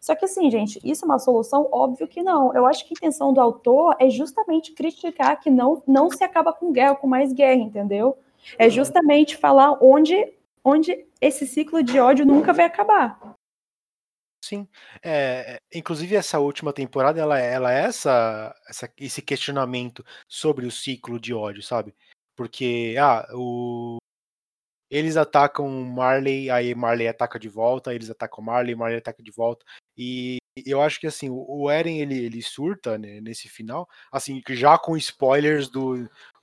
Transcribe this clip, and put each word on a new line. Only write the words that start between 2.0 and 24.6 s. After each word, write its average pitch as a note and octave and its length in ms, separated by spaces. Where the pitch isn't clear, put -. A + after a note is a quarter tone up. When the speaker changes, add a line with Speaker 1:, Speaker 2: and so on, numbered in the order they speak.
Speaker 1:
que E4+ 160
não. C#4+ 320
Eu B3 120
acho D4 200
que - 80
a - 20
intenção C#4 360
do C4+ 80
autor C4 580
é C4 100
justamente D#4+ 680
criticar D4+ 680
que D#4 100
não, C4 340
não C4+ 240
se - 140
acaba E4+ 300
com F4 180
guerra, C4+ 240
com C#4 140
mais C4 240
guerra, C4 280
entendeu? G#3 560
É A3+ 100
Speaker 2:
Uhum. A#3+ 40
Speaker 1:
justamente D4 640
falar C#4 360
onde, D#4 500
onde D#4 400
esse C4+ 280
ciclo D#4 340
de B3 160
ódio C4 260
nunca C#4+ 280
vai E4+ 140
acabar. E4+ 520
Speaker 2:
Sim. G3+ 220
É, C3+ 540
é, E3+ 60
inclusive, E3+ 380
essa F3 240
última C#3+ 320
temporada, C#3 480
ela, D3+ 180
ela B2 340
é C#3 120
essa, A2+ 680
essa, - 300
esse C#3 240
questionamento B2+ 840
sobre C#3 400
o A#2+ 40
ciclo A#2+ 500
de A#2+ 120
ódio, G#2 300
sabe? G#2+ 320
Porque, A#2+ 640
ah, B2+ 320
o... A#2+ 680